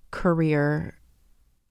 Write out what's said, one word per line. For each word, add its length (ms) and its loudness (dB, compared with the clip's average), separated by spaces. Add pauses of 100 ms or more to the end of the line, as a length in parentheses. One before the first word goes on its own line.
(100)
career, 840 0 (760)